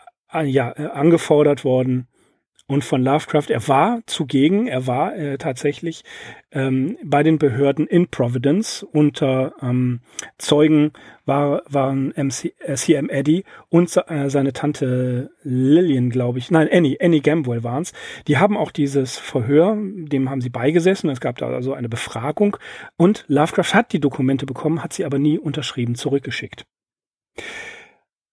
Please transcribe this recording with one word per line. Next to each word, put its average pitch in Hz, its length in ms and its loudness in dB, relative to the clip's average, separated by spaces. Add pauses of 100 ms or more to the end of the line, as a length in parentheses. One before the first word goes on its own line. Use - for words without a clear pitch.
(280)
ah, 165 160 -2
ja, 131 340 0
äh, 151 140 -6
angefordert 147 720 4
worden. 127 400 0 (600)
Und 139 160 0
von 135 180 -2
Lovecraft, 143 480 0
er 127 180 -2
war 180 380 4
zugegen, 160 600 2
er 131 180 -4
war, 139 300 -2
äh, 143 240 -6
tatsächlich, 147 640 -4 (480)
ähm, 135 520 -2
bei 147 200 -2
den 156 160 2
Behörden 139 480 0
in 170 220 2
Providence. 131 760 -2
Unter, 139 800 0
ähm, 123 380 -2 (360)
Zeugen 151 540 4 (340)
war, 143 420 0
waren 135 440 0
M 135 180 -4
C, - 300 -8
äh, 143 160 -6
C - 180 2
M 147 160 -2
Eddy 151 340 0 (260)
und 170 200 4
se-, - 180 0
äh, 143 220 -4
seine 135 240 0
Tante 127 800 -2 (100)
Lillian, 131 680 4
glaub 123 260 -2
ich, 123 140 -8
nein, 160 200 4
Annie, 156 300 4
Annie 165 200 4
Gamble 131 420 0
waren's. 127 280 -6 (360)
Die 143 100 2
haben 202 180 2
auch 151 140 -2
dieses 139 480 -2
Verhör, 143 580 2
dem 160 540 -4
haben 135 120 -4
sie 123 100 -6
beigesessen. 165 580 0
Es 131 120 -6
gab 127 180 -6
da 123 80 -4
also 127 260 -4
eine 127 160 -8
Befragung. 139 680 -2 (400)
Und 190 300 4
Lovecraft 151 460 0
hat 208 200 2
die 170 60 0
Dokumente 135 460 0
bekommen, 147 380 -4
hat 170 100 -12
sie 180 120 -6
aber 139 120 -2
nie 151 220 2
unterschrieben 123 560 -4
zurückgeschickt. 135 720 -6 (1700)